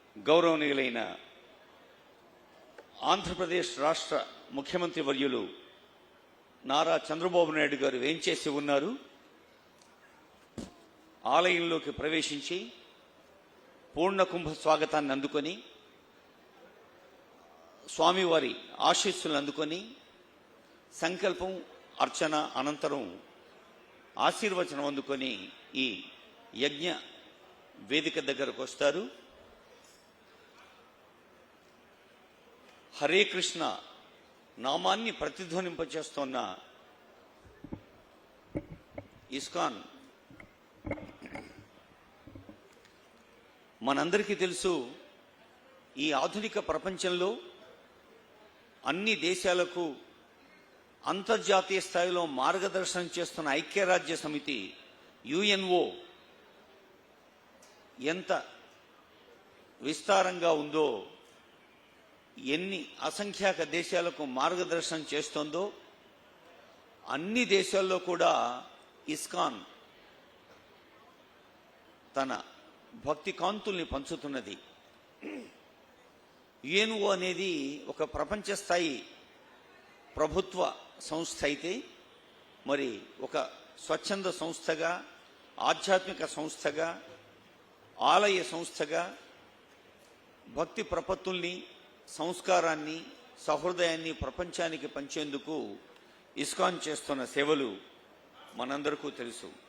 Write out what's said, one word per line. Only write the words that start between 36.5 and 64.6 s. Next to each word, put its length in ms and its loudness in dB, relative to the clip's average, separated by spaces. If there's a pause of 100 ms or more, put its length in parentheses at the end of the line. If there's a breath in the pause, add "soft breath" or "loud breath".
ఇస్కాన్, 440 -2 (4000)
మనందరికీ 540 2
తెలుసు, 380 0 (1200)
ఈ 180 0
ఆధునిక 440 0 (100)
ప్రపంచంలో 600 0 (1600)
అన్ని 360 2
దేశాలకు 640 2 (1200)
అంతర్జాతీయ 760 2
స్థాయిలో 420 2 (120)
మార్గదర్శనం 800 0
చేస్తున్న 420 -4
ఐక్యరాజ్య 640 2
సమితి 400 -4 (680)
యుఎన్ఓ 580 4 (2250)
ఎంత 200 -2 (1500)
విస్తారంగా 720 4 (100)
ఉందో, 240 2 (1500)
ఎన్ని 420 -2 (240)
అసంఖ్యాక 580 0 (100)
దేశాలకు 520 0 (100)
మార్గదర్శనం 760 0